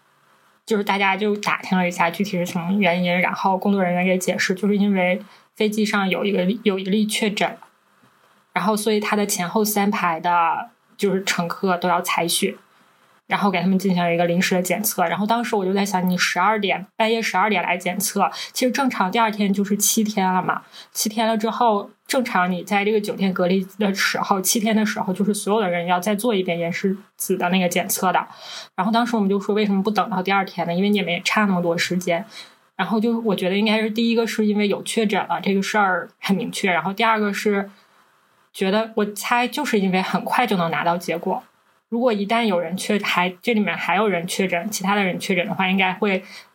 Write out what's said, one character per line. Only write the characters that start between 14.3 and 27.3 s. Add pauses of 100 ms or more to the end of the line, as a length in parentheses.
时
的
检
测。
然
后
当
时
我
就
在
想，
你
十
二
点， (100)
半
夜
十
二
点
来
检
测， (240)
其
实
正
常
第
二
天
就
是
七
天
了
嘛， (280)
七
天
了
之
后， (160)
正
常
你
在
这
个
酒
店
隔
离 (160)
的
时
候，
七
天
的
时
候，
就
是
所
有
的
人
要
再
做
一
遍
咽
拭 (200)
子